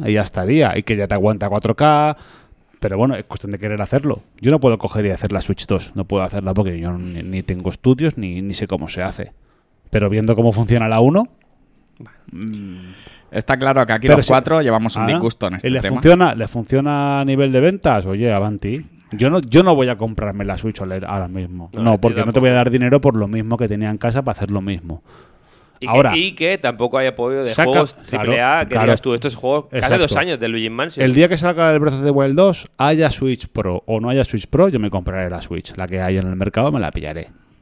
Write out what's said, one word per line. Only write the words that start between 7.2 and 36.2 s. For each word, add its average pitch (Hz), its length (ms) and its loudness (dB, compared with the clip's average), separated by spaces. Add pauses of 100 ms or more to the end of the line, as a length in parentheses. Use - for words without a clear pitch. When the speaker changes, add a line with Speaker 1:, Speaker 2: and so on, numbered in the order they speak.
Speaker 1:
ni 92 200 -6
tengo 90 260 -4
estudios, 135 480 -2
ni, 92 240 -6
ni 98 120 -6
sé 98 140 -6
cómo 80 220 -6
se - 120 -8
hace. 92 300 -8 (580)
Pero 104 200 2
viendo 110 260 2
cómo 117 160 4
funciona 110 380 2
la 113 100 2
uno, 165 300 4 (1000)
mm, 101 440 -12 (560)
Speaker 2:
Está 107 260 0
claro 135 280 2
que 113 80 0
aquí 113 140 -2
Speaker 1:
pero 147 100 8
Speaker 2:
los 131 80 4
Speaker 1:
sí, - 60 2
Speaker 2:
cuatro 135 300 2
llevamos 113 340 2
un 110 80 -2
Speaker 1:
ah, - 20 0
¿no? 104 80 2
Speaker 2:
disgusto 117 340 -2
en 90 80 -6
este 92 120 -4
Speaker 1:
¿Y 127 40 0
le 131 100 0
Speaker 2:
tema. 98 140 -2
Speaker 1:
funciona, 160 400 6
le 110 120 -4
funciona 139 720 -2
a 139 60 0
nivel 135 260 2
de 127 80 4
ventas? 139 460 2
Oye, 104 260 0
avanti. 104 540 -4 (260)
Yo 110 180 2
no, 175 120 2
yo 135 220 6
no 180 120 6
voy 131 140 2
a 117 80 -4
comprarme 104 480 -6
la 98 120 -4
Switch 110 240 -6
oled 95 220 -8
ahora 95 240 -6
mismo. 90 460 -10
Speaker 3:
No, 113 100 -6
Speaker 1:
No, 117 100 4
Speaker 3:
yo 104 80 2
Speaker 1:
porque 117 240 2
no 117 80 -2
te 131 60 4
voy 127 100 4
a 123 40 4
Speaker 3:
tampoco. - 20 4
Speaker 1:
dar 123 160 2
dinero 123 300 2
por 131 160 2
lo 104 100 0
mismo 110 300 -2
que 117 100 0
tenía 104 220 -2
en 104 80 -4
casa 120 260 -2
para 117 140 -4
hacer 98 140 -6
lo 101 100 -2
mismo. 85 420 -8 (760)
Speaker 3:
Y 127 80 -10
Speaker 1:
Ahora, 123 260 4
Speaker 3:
que, - 60 2
y 185 140 -2
que 180 240 -2
tampoco 123 400 -2
hay 131 100 2
apoyo 127 360 -2
de 117 100 -2
Speaker 1:
saca-, 139 160 4
Speaker 3:
juegos 143 240 2
Speaker 1:
claro, - 320 -6
Speaker 3:
triple 131 160 0
A, 143 240 2
que - 60 -10
Speaker 1:
claro. 113 160 2
Speaker 3:
digas 113 140 2
tú, 127 120 -2
estos 120 220 -4
juegos 139 300 -2
que 131 120 -8
hace 117 80 -2
Speaker 1:
Exacto. 175 160 2
Speaker 3:
dos 147 140 0
años 151 240 -2
de 113 80 -2
Luigi's 113 240 -4
Mansion. 135 340 -4
Speaker 1:
El 127 80 2
día 160 160 6
que 180 80 -2
salga 165 360 2
el 151 60 4
Breath 147 160 0
of 135 80 -4
the 147 80 2
Wild 139 240 2
dos, 185 420 2
haya 151 340 2
Switch 131 360 -4
Pro 95 380 -4
o 110 140 -2
no 117 100 -4
haya 135 160 2
Switch - 220 -6
Pro, 180 220 4
yo 135 100 -2
me 104 100 -2
compraré 92 400 -4
la 87 120 -10
Switch. - 360 -10
La 92 100 -6
que 92 140 -4
hay 92 160 0
en 92 100 0